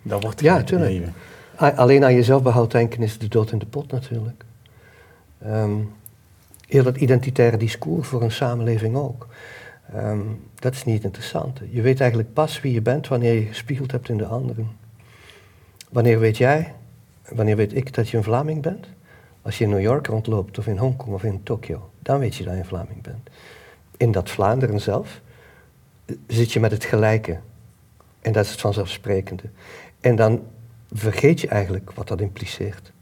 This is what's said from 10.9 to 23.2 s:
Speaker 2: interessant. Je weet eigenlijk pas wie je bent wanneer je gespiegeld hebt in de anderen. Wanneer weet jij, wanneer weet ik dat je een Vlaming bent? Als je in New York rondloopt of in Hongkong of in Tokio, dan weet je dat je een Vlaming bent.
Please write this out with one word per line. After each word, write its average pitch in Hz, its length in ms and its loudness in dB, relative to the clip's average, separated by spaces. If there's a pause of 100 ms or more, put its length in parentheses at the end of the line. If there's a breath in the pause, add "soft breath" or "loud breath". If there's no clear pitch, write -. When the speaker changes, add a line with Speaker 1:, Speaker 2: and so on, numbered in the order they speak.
Speaker 2:
interessant. - 560 -8 (100)
Je 113 120 -2
weet 131 180 4
eigenlijk 113 340 0
pas 151 280 -2
wie 135 120 -2
je 117 80 0
bent 127 260 -2
wanneer 120 260 2
je 110 120 2
gespiegeld 131 460 -8
hebt 123 180 -6
in 117 80 -2
de 107 80 -2
anderen. 113 520 -6 (1120 soft breath)
Wanneer 117 300 4
weet 113 180 4
jij, 147 360 2 (560)
wanneer 107 260 2
weet 104 200 0
ik 131 180 -4
dat 113 160 -2
je - 80 -2
een 107 60 0
Vlaming 143 380 -2
bent? 165 260 -6 (540 soft breath)
Als - 160 -8
je - 60 0
in 104 60 2
New 101 120 2
York 113 260 0
rondloopt 110 500 -2
of 113 100 -6
in 104 100 -2
Hongkong 127 360 -2
of 92 100 -6
in 98 200 -4
Tokio, - 460 -8 (100)
dan 139 200 0
weet 120 160 -2
je - 80 -10
dat 90 100 -6
je 92 60 -4
een 90 60 -6
Vlaming 95 360 -10
bent. - 280 -16 (680 loud breath)